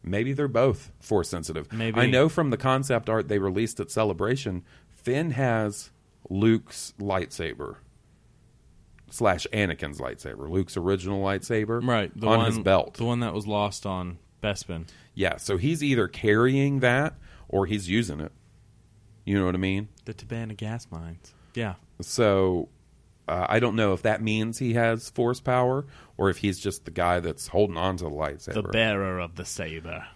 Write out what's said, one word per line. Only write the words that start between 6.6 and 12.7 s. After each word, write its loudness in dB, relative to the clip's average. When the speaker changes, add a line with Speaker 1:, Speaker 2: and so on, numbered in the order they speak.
Speaker 1:
lightsaber -4
slash 0
Anakin's -2
lightsaber, -10
Luke's 0
original 0
lightsaber -2
Speaker 2:
Right, 0
the -2
Speaker 1:
on 6
Speaker 2:
one, 4
Speaker 1:
his 0
belt. 4